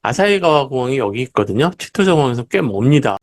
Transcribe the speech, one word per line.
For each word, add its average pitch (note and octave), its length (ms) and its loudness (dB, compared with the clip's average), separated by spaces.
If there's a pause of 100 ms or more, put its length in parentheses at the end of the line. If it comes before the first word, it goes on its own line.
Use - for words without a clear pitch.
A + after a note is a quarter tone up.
아사히가와 E3 680 2
공항이 C3 280 -2
여기 A2 260 -4
있거든요. A#2 540 -2
치토세 - 360 0
공항에서 B2+ 320 0
꽤 F#3+ 180 -2
멉니다. A#2 600 0